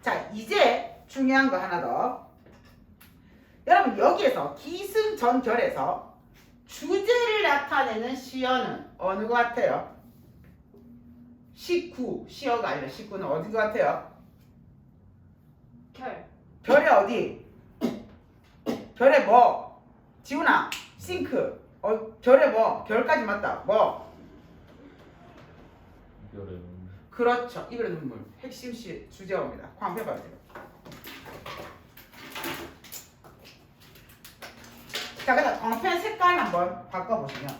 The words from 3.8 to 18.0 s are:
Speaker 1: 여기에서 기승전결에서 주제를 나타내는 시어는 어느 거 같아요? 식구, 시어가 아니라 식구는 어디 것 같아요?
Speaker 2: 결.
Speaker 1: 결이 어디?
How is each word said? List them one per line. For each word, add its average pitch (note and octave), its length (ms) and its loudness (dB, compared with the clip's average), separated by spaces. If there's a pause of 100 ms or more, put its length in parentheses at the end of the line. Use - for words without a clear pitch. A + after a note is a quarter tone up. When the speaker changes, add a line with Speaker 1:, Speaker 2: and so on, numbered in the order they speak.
Speaker 1:
여기에서 - 580 2
기승전결에서 E4+ 1600 -2 (540)
주제를 G#4+ 760 0
나타내는 C4+ 720 0
시어는 B3+ 680 -2 (120)
어느 G3 300 -2
거 A#3+ 80 0
같아요? - 600 0 (1600)
식구, - 760 -6
시어가 A#3 420 -4
아니라 - 200 -6
식구는 G3 360 -10
어디 D#3+ 260 -4
것 A3 80 -2
같아요? - 520 0 (1800)
Speaker 2:
결. - 320 -12 (380)
Speaker 1:
결이 C#4 240 6
어디? G#3+ 580 2 (1500)